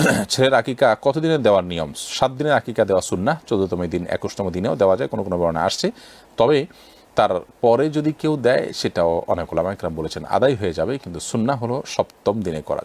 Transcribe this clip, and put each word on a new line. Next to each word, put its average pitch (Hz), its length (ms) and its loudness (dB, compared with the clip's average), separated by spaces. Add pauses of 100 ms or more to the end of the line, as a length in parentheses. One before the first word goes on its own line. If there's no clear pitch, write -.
<clears throat> 113 240 0
ছেলের 131 260 4
আকিকা 120 480 2
কতদিনে 156 360 2
দেওয়ার 101 260 6
নিয়ম? 82 320 -4
সাত - 340 -2
দিনের 143 220 -2
আকিকা 113 320 0
দেওয়া 95 160 2
সুন্নাহ, 104 360 -2 (100)
চোদ্দতম 95 400 0
দিন, 87 200 -4
একুশতম 95 440 -4
দিনেও 98 260 -2
দেওয়া 95 200 4
যায়, 135 120 -4
কোনো 107 140 -4
কোনো 92 160 -4
বর্ণনা 82 260 0
আসছে। 180 260 -2 (460)
তবে 139 300 2 (480)
তার 95 260 2 (200)
পরে 123 300 4
যদি 151 220 -2
কেউ 156 240 -2
দেয়, 127 360 2
সেটাও 85 540 0
অনেক 90 260 -4
উলামা 85 200 0
একরাম 87 220 -8
বলেছেন 78 300 -8
আদায় 107 300 2
হয়ে 95 180 -4
যাবে, 92 260 -4
কিন্তু 85 220 -12
সুন্নাহ 120 440 -2
হলো 123 220 -4
সপ্তম - 560 -2
দিনে 80 200 -4
করা, 71 220 -6